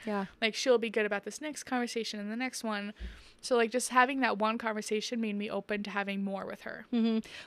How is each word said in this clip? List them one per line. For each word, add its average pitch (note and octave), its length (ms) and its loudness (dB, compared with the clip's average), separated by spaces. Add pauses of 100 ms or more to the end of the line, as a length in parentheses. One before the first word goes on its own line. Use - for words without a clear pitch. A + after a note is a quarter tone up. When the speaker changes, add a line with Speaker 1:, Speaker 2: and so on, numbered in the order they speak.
Speaker 1:
Yeah. G3+ 200 -2 (160)
Speaker 2:
Like, A3 140 2
she'll A#3+ 240 6
be A3+ 100 -2
good G#3 160 2
about G3+ 180 -2
this - 160 -10
next D4+ 260 -8
conversation A#3+ 540 -4
and G#3 120 -6
the A3+ 40 -6
next B3+ 280 -6
one." G#3 300 -4 (480)
So, B3 160 4
like, A3+ 120 6
just A#3+ 200 0
having B3+ 320 6
that G#3+ 180 2
one A3 180 2
conversation A3 640 -2
made G#3+ 140 -2
me G3+ 160 -4
open G3+ 320 -2
to G3+ 80 -8
having G3 320 -2
more G3 240 -4
with - 140 -10
her. - 300 -10
Speaker 1:
Mm-hmm. A3+ 280 4 (280)